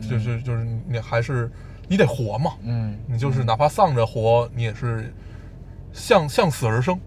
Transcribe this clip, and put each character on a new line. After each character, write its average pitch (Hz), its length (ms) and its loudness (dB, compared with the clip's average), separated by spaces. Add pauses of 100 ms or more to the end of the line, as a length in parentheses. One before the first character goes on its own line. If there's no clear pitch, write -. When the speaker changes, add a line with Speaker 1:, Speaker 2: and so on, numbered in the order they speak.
Speaker 1:
嗯。 110 80 -6
Speaker 2:
就 120 100 0
是， 117 240 -2
就 123 140 -4
是 117 100 -2 (220)
你 117 100 -2
还 117 220 0
是， 117 300 -2 (380)
你 185 80 2
得 202 100 8
活 107 320 -2
嘛。 156 140 0 (100)
Speaker 1:
嗯。 113 340 -2 (100)
Speaker 2:
你 120 120 -2
就 135 140 0
是 127 120 2
哪 113 120 2
怕 147 120 4
丧 165 260 4
着 113 120 4
活， 117 400 4
Speaker 1:
嗯。 - 80 -10
Speaker 2:
你 120 80 -4
也 110 120 -2
是 113 380 -4 (800)
向， 170 360 4
向 185 220 4
死 127 160 0
而 110 140 4
生， 180 260 0